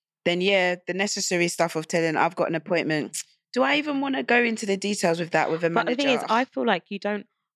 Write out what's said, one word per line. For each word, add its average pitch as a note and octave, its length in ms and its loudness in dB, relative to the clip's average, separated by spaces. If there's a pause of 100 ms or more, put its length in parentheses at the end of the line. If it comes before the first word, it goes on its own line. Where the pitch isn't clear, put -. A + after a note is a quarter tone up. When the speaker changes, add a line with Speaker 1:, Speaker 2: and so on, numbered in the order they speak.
(240)
Speaker 1:
then F3 160 2
yeah, F3+ 360 4 (100)
the F3+ 80 -4
necessary F#3 540 0
stuff E3+ 280 -2
of D#3 120 -6
telling, E3 280 0
"I've E3+ 200 2
got E3 120 0
an E3 60 -2
appointment." D#3 680 -2 (320)
Do B3 80 2
I C#4 140 2
even D4 240 -2
wanna C4+ 220 -2
go A#3+ 200 4
into A3+ 240 -2
the G3 100 0
details F#3+ 420 0
with E3+ 120 -4
that D#3 200 2
with E3 140 -2
a E3 60 2
Speaker 2:
But G#3+ 160 0
the B3 80 0
thing C#4 140 0
is, B3 120 2
Speaker 1:
manager? - 80 -6
Speaker 2:
I A#3 160 2
feel C4 220 -4
like F#3+ 240 0
you G3+ 80 -8
don't, G#3 280 -6 (280)